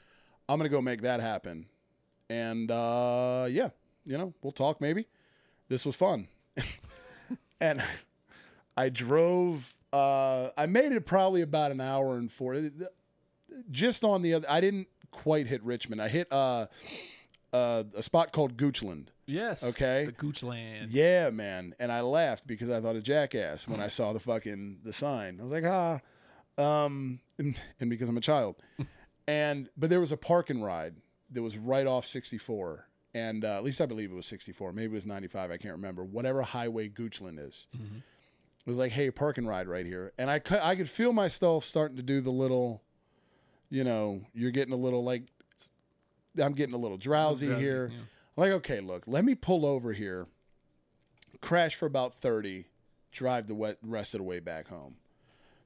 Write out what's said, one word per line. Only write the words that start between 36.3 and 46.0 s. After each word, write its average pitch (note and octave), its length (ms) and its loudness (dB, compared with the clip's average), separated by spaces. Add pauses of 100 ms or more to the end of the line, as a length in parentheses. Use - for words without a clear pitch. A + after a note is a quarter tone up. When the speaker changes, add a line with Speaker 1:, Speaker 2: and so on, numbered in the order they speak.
Speaker 1:
highway A#2 460 -4
Goochland G2+ 560 -10
is. - 220 -14 (100)
Speaker 2:
Mm-hmm. G#2+ 200 -12
Speaker 1:
It - 760 -16
was A#2+ 80 -2
like, B2+ 140 0
"Hey, C3+ 180 0
park C#3+ 280 -2
and A#2 100 -4
ride F#2 180 -4
right F2+ 180 -4
here." F2+ 320 -8
And C3 140 -2
I D3+ 80 2
cou-, G3 240 0
I F3 140 2
could F3+ 120 -4
feel A#3+ 240 2
myself F3 520 4
starting D3+ 320 0
to B2+ 80 -8
do C#3 160 2
the B2+ 100 -2
little, B2+ 520 0 (840)
you C3+ 140 0
know, G#2+ 380 0 (120)
you're A#2+ 200 -2
getting C3 220 0
a - 20 -2
little, B2 260 0
like, B2 220 -2 (1160)